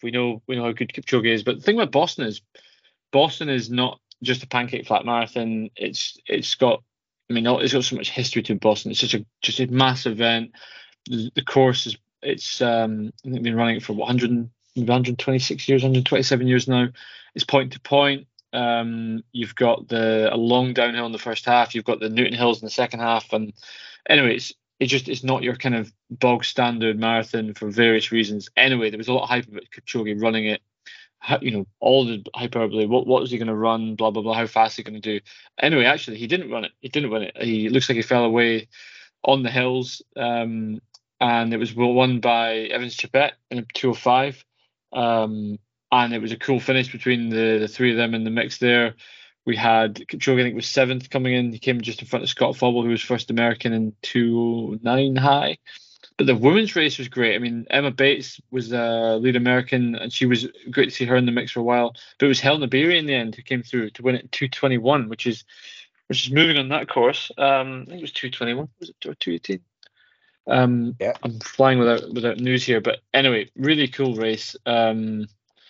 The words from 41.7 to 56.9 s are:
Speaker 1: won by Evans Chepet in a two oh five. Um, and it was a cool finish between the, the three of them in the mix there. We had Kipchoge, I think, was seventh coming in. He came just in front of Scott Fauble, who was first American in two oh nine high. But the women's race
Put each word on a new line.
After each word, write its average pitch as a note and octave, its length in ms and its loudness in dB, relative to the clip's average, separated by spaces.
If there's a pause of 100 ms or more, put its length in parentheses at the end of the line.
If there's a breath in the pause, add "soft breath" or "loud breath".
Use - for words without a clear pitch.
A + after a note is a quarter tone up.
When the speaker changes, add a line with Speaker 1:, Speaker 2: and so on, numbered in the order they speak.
Speaker 1:
won B2 460 4
by A#2 360 0
Evans A2+ 400 -6
Chepet C3+ 360 0 (200)
in B2 80 -6
a A2+ 140 -10
two - 160 0
oh A#2 40 0
five. C3 520 0 (480)
Um, A2 640 -2 (340)
and A#2+ 220 4
it A2+ 80 -4
was A2+ 120 -6
a - 40 -10
cool C3 220 0
finish C3 320 0
between A#2+ 380 -2
the, A2+ 300 2
the G#2+ 80 -2
three B2 240 2
of A2+ 60 0
them A#2 160 0
in A2+ 100 -2
the A2+ 60 -2
mix A2+ 280 -2
there. A#2+ 380 4 (500 loud breath)
We A#2+ 100 0
had A2 400 4
Kipchoge, - 440 0
I B2+ 40 4
think, A#2+ 120 -2
was A2+ 120 -6
seventh C3 420 0
coming B2+ 240 0
in. B2 200 0
He A2 60 -12
came B2 200 0
just A2+ 220 -8
in - 60 -18
front B2+ 160 -4
of - 60 -4
Scott - 260 0
Fauble, A#2+ 280 2
who A#2 60 0
was A#2 120 0
first - 300 -4
American A#2 400 0
in A2 300 -2
two A#2 720 0
oh A2 80 -8
nine C3 340 2
high. C#3 420 2 (600 loud breath)
But C#3 100 2
the B2+ 80 4
women's E3+ 400 4
race D#3 220 0